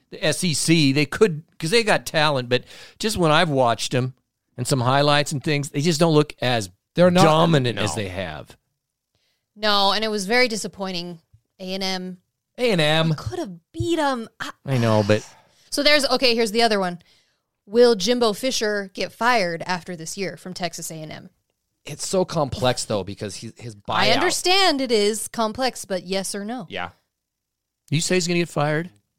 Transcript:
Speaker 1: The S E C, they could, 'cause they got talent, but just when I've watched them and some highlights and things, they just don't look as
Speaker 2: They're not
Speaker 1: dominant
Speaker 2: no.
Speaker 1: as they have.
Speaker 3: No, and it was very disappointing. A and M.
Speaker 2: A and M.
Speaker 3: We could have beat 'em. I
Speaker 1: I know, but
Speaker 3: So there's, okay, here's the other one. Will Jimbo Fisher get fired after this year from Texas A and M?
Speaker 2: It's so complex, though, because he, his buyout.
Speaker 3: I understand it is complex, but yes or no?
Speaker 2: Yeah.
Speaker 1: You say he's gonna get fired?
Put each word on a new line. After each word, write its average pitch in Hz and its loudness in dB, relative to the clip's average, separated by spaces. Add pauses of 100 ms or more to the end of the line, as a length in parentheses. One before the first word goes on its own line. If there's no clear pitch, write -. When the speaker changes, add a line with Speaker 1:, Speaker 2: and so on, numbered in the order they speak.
Speaker 1:
The - -8
S 151 0
E 170 0
C, 156 4
they 147 2
could, 165 0 (160)
'cause 160 -6
they 233 2
got 180 0
talent, 147 0
but 123 0 (360)
just 214 -2
when 165 4
I've 165 4
watched 127 0
them 131 -2 (420)
and 127 -6
some 139 0
highlights 143 2
and 143 -6
things, 143 -2
they 143 -4
just 156 0
don't 165 4
look 151 4
as 117 0 (260)
Speaker 2:
They're 175 6
not 180 6
Speaker 1:
dominant 156 4
Speaker 2:
no. 98 -2
Speaker 1:
as 78 -2
they 101 -4
have. 87 -10 (1000)
Speaker 3:
No, 202 2
and 214 -2
it 220 -2
was 208 -4
very 247 2
disappointing. 185 -8 (400)
A 185 -8
and 190 -6
M. 185 -6 (400)
Speaker 2:
A 233 0
and 175 2
M. 160 2
Speaker 3:
We 156 0
could - -6
have 190 -12
beat 339 -2
'em. 262 -2 (120)
I - -10 (140)
Speaker 1:
I 135 0
know, 110 4
but 107 2 (420)
Speaker 3:
So 285 -4
there's, 294 4
okay, 254 2
here's 226 0
the 233 0
other 214 2
one. 175 -4 (680)
Will 240 6
Jimbo 226 0
Fisher 208 -4
get 180 -8
fired 196 0
after 180 -6
this 160 -12
year 175 -8
from 185 -14
Texas 170 -8
A 165 -12
and 156 -12
M? - -18 (540)
Speaker 2:
It's - -12
so 185 0
complex, 127 -2
though, 101 -4
because 98 -10
he, 110 -14
his 120 -14
buyout. 104 -8
Speaker 3:
I 196 2
understand 349 2
it 247 -2
is 214 0
complex, 233 -4
but 185 -6
yes 190 -6
or 202 -8
no? 220 -10
Speaker 2:
Yeah. 90 -8 (1000)
Speaker 1:
You 156 -2
say - -2
he's 175 0
gonna 175 0
get 165 -4
fired? 156 -2 (300)